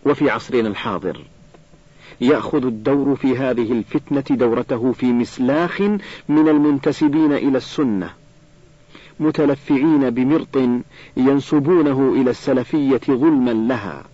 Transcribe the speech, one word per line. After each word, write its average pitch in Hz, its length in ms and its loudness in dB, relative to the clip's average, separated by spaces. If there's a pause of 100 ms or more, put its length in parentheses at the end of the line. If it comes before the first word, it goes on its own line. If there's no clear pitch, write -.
وفي 143 260 2
عصرنا 113 380 -2
الحاضر 95 520 -6 (1000)
يأخذ 123 460 0
الدور 131 500 -2
في 127 220 -2
هذه 123 340 -2
الفتنة 139 640 -2
دورته 120 560 0
في 127 140 -4
مسلاخ 127 720 -2 (480)
من 156 200 4
المنتسبين 147 840 2
إلى 135 260 0
السنة، 110 520 -4 (1120)
متلفعين 147 880 2
بمرط 127 720 0 (340)
ينسبونه 139 1000 2
إلى 127 160 2
السلفية 135 760 0
ظلما 135 420 2
لها 110 640 -4